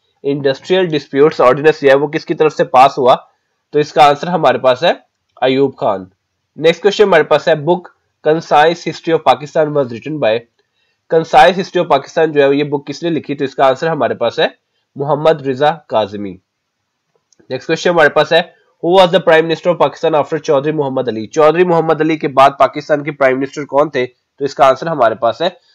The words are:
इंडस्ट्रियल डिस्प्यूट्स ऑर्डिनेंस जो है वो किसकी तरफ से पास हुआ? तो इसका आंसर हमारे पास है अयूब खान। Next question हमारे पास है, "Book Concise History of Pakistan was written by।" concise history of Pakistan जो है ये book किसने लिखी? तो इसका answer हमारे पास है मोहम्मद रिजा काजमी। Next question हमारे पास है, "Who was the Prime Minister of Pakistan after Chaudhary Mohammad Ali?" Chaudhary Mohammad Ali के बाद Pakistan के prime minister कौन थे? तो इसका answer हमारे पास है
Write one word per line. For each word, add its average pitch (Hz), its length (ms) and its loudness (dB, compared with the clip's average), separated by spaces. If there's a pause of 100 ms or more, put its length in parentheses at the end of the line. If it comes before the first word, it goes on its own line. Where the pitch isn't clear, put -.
(240)
इंडस्ट्रियल 143 640 -2
डिस्प्यूट्स 151 540 0
ऑर्डिनेंस 143 400 2
जो 139 80 4
है 135 60 6
वो 143 120 0
किसकी 156 260 -6
तरफ 156 180 0
से - 120 -2
पास 135 340 2
हुआ? 151 320 0 (440)
तो 147 60 0
इसका 147 240 0
आंसर 143 260 0
हमारे 151 300 0
पास 127 240 0
है 202 220 -2 (380)
अयूब 135 280 0
खान। 98 360 -6 (500)
Next 160 240 0
question 208 220 2
हमारे 175 200 4
पास 147 260 0
है, 156 160 -2
"Book 175 160 0 (460)
Concise 160 600 0
History 165 260 -6
of 156 60 2 (140)
Pakistan 147 440 -2
was 139 100 0
written 120 320 -10
by।" 113 200 0 (680)
concise 165 480 2
history 175 240 -4
of 165 80 -4
Pakistan 160 420 0
जो 147 100 2
है 139 160 2
ये 147 60 0
book 143 240 -6
किसने 160 220 -8
लिखी? 147 260 -6
तो 139 100 -6
इसका 135 200 -2
answer 135 220 0
हमारे 139 280 -4
पास 117 240 -4
है 196 180 -4 (400)
मोहम्मद 147 480 -2
रिजा 139 260 -2 (180)
काजमी। 101 500 -6 (1120)
Next 127 140 -8
question 165 240 -2
हमारे 165 200 4
पास 151 240 0
है, - 200 0 (320)
"Who 180 160 4
was 180 120 2
the 185 100 0
Prime 160 200 4
Minister 165 320 -2
of 160 60 -2
Pakistan 156 400 0
after 147 180 -6
Chaudhary 147 320 -2
Mohammad 135 360 -4
Ali?" 110 200 -6
Chaudhary 156 360 2
Mohammad 165 380 0
Ali 156 160 -2
के 156 100 -6
बाद 135 320 2
Pakistan 147 440 -2
के 151 80 -8
prime 135 220 0
minister 135 320 -6
कौन 143 240 0
थे? 127 160 -4
तो - 400 -10
इसका 139 200 0
answer 135 220 0
हमारे 123 280 0
पास 113 260 -4
है 175 180 -6 (160)